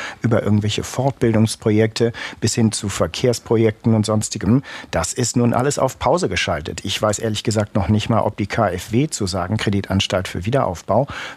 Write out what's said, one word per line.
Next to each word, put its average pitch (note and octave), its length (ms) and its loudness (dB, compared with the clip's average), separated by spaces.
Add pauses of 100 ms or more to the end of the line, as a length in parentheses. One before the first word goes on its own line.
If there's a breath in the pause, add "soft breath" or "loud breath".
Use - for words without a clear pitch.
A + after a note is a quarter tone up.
(220 loud breath)
über A2+ 200 2
irgendwelche G#2 420 0
Fortbildungsprojekte A2 1300 2 (280 loud breath)
bis - 140 0
hin A2 160 2
zu G2+ 180 -6
Verkehrsprojekten A2+ 1080 0
und G#2+ 120 2
sonstigem. A2 560 0 (300 loud breath)
Das - 200 -2
ist A#2+ 240 -2
nun A#2+ 160 4
alles C3 280 0
auf C3 180 0
Pause F3 300 2
geschaltet. E2+ 560 -4
Ich G2+ 180 -4
weiß G#2 160 2
ehrlich A2 240 -2
gesagt G#2+ 320 0
noch F#2+ 140 0
nicht G#2 200 2
mal, A2 120 4
ob G#2 160 -2
die G#2 100 -2
K G#2+ 220 0
F F2+ 240 -6
W, C3+ 160 2
zu - 180 -4
sagen, F2+ 300 -2
Kreditanstalt G2 720 0
für F2+ 160 -6
Wiederaufbau, A2+ 640 0 (280 loud breath)